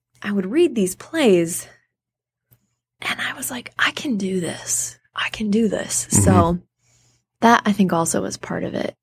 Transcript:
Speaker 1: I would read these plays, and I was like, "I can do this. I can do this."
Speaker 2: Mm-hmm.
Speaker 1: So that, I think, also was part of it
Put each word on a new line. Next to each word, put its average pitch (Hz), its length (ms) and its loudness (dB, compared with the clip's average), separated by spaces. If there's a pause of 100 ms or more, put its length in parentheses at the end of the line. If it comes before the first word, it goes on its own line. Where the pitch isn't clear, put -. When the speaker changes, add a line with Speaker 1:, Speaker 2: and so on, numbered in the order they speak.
(220)
Speaker 1:
I 208 100 -4
would 196 140 0
read 285 280 2
these 190 220 0
plays, 185 680 0 (1300)
and - 200 -6
I - 140 -8
was 262 160 -8
like, 247 280 -12
"I 302 140 0
can 277 240 -4
do 190 240 -2
this. - 580 -6 (160)
I - 160 -4
can 214 200 -4
do 214 180 2
this." - 380 -4
Speaker 2:
Mm-hmm. - 180 2
Speaker 1:
So 175 340 6 (800)
that, 233 240 6
I 214 80 2
think, 190 200 2
also 165 300 0
was - 140 -6
part - 280 -8
of - 100 -8
it - 280 -4